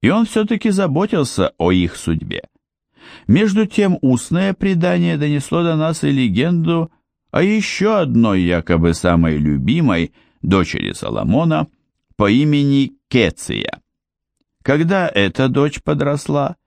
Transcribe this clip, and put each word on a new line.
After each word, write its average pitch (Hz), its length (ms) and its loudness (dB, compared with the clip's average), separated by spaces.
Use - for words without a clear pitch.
и - 80 2
он 220 160 2
всё-таки 220 460 -2
заботился 170 880 -2
о 87 120 2
их 90 260 0
судьбе. 80 440 -6
Между 202 400 2
тем, 196 340 0
устное 170 540 0
предание 175 640 0
донесло 147 440 -2
до 170 140 0
нас 156 280 -2
и 147 60 0
легенду 160 800 0
о - 140 0
ещё 208 540 0
одной 117 440 2
якобы 85 540 2
самой 82 420 2
любимой 85 760 0
дочери 80 520 0
Соломона 156 760 0
по 104 120 2
имени 139 680 2
Кеция. - 760 -2
Когда 165 420 0
эта 101 400 0
дочь 139 360 -2
подросла 147 720 -4